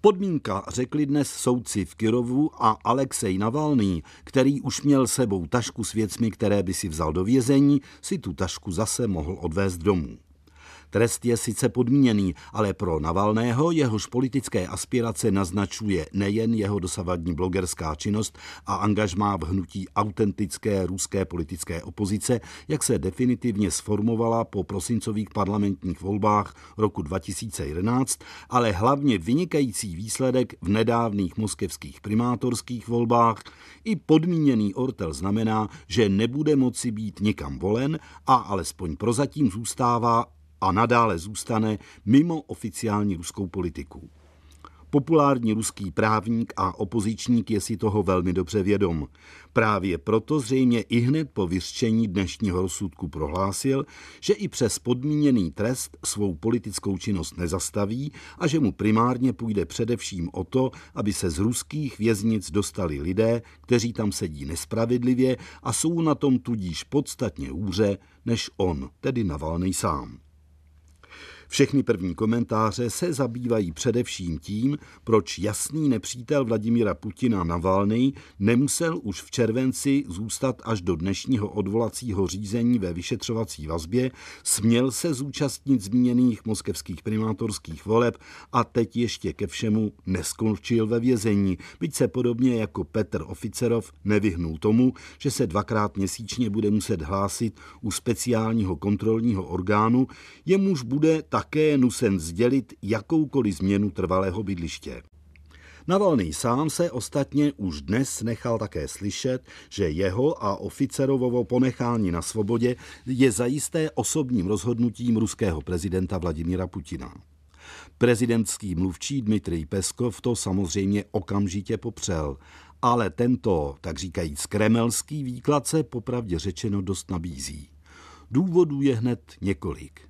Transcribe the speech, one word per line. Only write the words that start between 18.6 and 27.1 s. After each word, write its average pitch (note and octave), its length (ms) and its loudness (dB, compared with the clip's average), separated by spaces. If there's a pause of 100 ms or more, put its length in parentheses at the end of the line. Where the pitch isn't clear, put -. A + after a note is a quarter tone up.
a G2+ 80 -2
angažmá G2+ 640 0
v E2+ 60 -4
hnutí F#2 540 -4
autentické G2+ 880 0
ruské F#2+ 380 -2
politické E2+ 580 -6
opozice, G#2+ 580 -2 (280)
jak D3+ 140 -2
se A2+ 160 2
definitivně G#2 720 0
sformovala A2+ 760 0
po G2 200 -4
prosincových G#2 680 -4
parlamentních G2 680 -2
volbách G#2 540 2 (220)
roku G#2 260 0
dva E2 160 -2